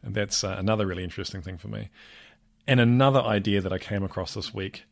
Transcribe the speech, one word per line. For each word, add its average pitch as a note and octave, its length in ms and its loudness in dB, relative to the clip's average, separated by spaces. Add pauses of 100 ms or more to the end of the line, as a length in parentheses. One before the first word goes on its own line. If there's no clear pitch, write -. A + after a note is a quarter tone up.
And G#2+ 100 -8
that's, G#2 300 -2
uh, F#2+ 160 -4
another G#2+ 260 0
really F#2 180 -4
interesting F#2 380 -8
thing F2 160 -10
for G#2 120 -14
me. G#1+ 200 -8 (760)
And C3 120 6
another B2+ 420 6
idea G#2 400 2
that F#2 120 -2
I F#2 60 -2
came G2+ 240 -4
across F#2 320 -6
this - 180 -10
week G2 380 -8